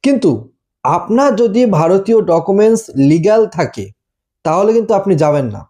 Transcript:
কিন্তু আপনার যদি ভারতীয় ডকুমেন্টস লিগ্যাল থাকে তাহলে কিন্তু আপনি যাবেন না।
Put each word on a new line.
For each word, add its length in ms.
কিন্তু 260
আপনার 520
যদি 260
ভারতীয় 400
ডকুমেন্টস 520
লিগ্যাল 320
থাকে 280
তাহলে 280
কিন্তু 220
আপনি 280
যাবেন 320
না। 160